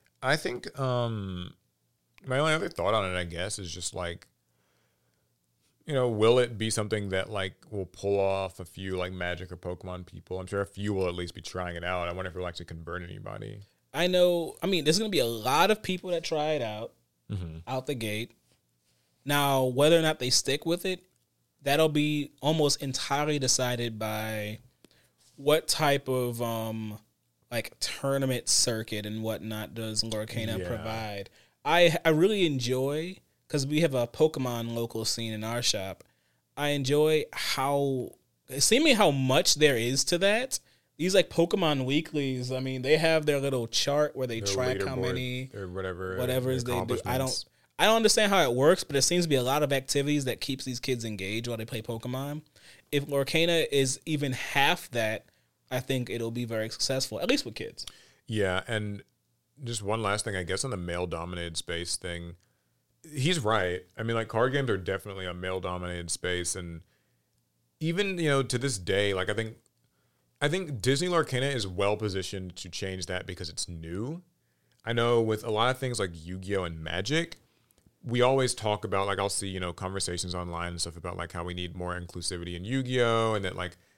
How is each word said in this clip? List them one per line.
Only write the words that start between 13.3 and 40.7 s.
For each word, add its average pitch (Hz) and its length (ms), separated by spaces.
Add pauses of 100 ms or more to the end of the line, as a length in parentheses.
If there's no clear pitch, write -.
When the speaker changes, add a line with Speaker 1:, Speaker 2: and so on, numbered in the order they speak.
Speaker 2:
I 160 140
know, 180 560
I - 60
mean, 180 160
there's 165 160
gonna 220 100
be 175 100
a 120 60
lot 127 460
of 208 100
people 185 300
that 165 120
try 151 280
it 147 100
out, 110 320 (380)
Speaker 1:
Mm-hmm. 85 360
Speaker 2:
out 131 200
the 147 80
gate. 110 380 (920)
Now, 139 380
whether 139 340
or 160 60
not 156 160
they 170 100
stick 135 340
with 170 220
it, 185 200 (580)
that'll 151 260
be 147 520
almost 147 420
entirely 143 560
decided 123 580
by 107 640 (800)
what 147 300
type 143 400
of, 123 320
um, 113 600 (500)
like, 117 300
tournament 135 680
circuit 110 600
and 110 160
whatnot 107 500
does 110 300
Lorcana 107 560
Speaker 1:
Yeah. 90 80
Speaker 2:
provide. 107 640 (340)
I, 165 400
I 165 40
really 185 360
enjoy, 143 720 (300)
'cause 139 180
we 151 160
have 143 140
a 120 100
Pokemon 120 680
local 117 280
scene 113 300
in 107 100
our 117 200
shop. 95 400 (520)
I 147 140
enjoy 147 640
how, 139 800 (480)
seemingly 277 340
how 202 160
much 135 460
there 143 200
is 123 300
to 175 140
that. 214 400 (380)